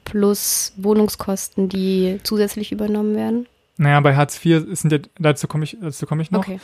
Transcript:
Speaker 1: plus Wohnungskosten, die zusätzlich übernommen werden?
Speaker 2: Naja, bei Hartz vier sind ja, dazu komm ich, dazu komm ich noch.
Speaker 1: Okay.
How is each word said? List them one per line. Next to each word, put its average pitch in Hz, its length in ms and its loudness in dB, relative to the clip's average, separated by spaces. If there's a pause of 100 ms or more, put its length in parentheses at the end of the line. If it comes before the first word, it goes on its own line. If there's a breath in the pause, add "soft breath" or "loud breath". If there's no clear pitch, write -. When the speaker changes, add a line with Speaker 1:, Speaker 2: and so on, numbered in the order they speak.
Speaker 1:
plus - 720 0
Wohnungskosten, 202 920 0
die 190 560 0
zusätzlich 208 480 -2
übernommen 208 420 0
werden? 220 320 -2 (300)
Speaker 2:
Naja, 143 240 4
bei 143 160 4
Hartz 143 200 2
vier 165 380 2
sind 156 160 0
ja, 151 80 4 (220)
dazu 151 260 0
komm 151 160 -4
ich, 156 180 -8
dazu 156 260 -8
komm 151 120 -4
ich 160 140 -4
noch. 185 80 2
Speaker 1:
Okay. 190 240 -8